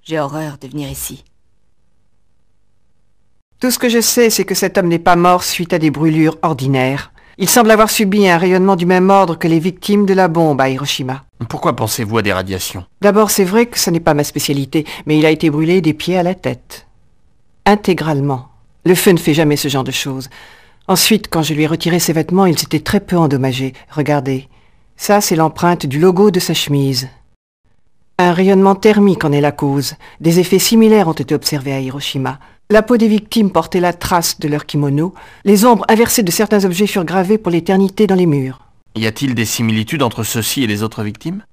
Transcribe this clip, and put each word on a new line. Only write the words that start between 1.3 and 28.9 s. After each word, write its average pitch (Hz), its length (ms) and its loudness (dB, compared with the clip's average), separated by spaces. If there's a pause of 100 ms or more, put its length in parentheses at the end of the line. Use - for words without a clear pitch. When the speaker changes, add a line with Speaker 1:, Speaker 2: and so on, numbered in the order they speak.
Speaker 2:
Tout 254 120 -2
ce 240 80 -4
que 254 100 0
je 226 140 2
sais, 233 260 2
c'est 202 160 0
que 190 100 -4
cet 190 220 -2
homme 185 120 2
n'est 170 100 0
pas 170 180 2
mort 180 260 4
suite - 300 -6
à 175 60 0
des 156 120 2
brûlures 156 520 0
ordinaires. 135 680 -2 (280)
Il 185 100 -2
semble 220 220 4
avoir 214 180 4
subi 202 400 2
un 175 80 4
rayonnement 185 400 2
du 175 80 -2
même 185 240 4
ordre 190 280 4
que 165 120 -2
les 165 100 2
victimes 196 460 0
de 190 80 0
la 185 160 2
bombe 156 320 0
à 135 80 2
Hiroshima. 131 560 -6 (240)
Speaker 3:
Pourquoi - 260 -4
pensez-vous 113 440 -4
à 107 40 0
des 98 120 0
radiations ? 92 500 -6 (160)
Speaker 2:
D'abord, 202 300 2
c'est 202 140 2
vrai 214 200 2
que 233 140 -8
ce - 100 -2
n'est 165 100 0
pas 165 140 2
ma 143 120 0
spécialité, 143 600 -4 (220)
mais 151 120 2
il 151 60 2
a 156 60 4
été 160 180 0
brûlé 160 320 0
des 151 140 0
pieds 175 240 -4
à 175 40 0
la 180 120 -2
tête. - 520 -12 (800)
Intégralement. 156 840 0 (360)
Le 180 100 4
feu 185 180 4
ne 170 60 4
fait 170 140 0
jamais 147 240 2
ce 143 120 -4
genre 135 160 -2
de 131 60 -6
choses. 135 380 -8 (580)
Ensuite, 190 420 0
quand 165 140 -2
je 147 120 -2
lui 147 80 0
ai 156 40 0
retiré 165 320 -2
ses 165 140 -2
vêtements, 170 320 0
ils 170 180 0
étaient 156 180 -4
très - 200 -2
peu 185 160 -4
endommagés. 131 560 0 (180)
Regardez. 135 580 -4 (500)
Ça, 208 240 2
c'est 190 120 -2
l'empreinte 165 520 0
du 135 120 -4
logo 185 320 4
de 180 100 0
sa 175 120 -4
chemise. 135 560 -2 (1080)
Un 180 160 2
rayonnement 190 440 4
thermique 202 480 2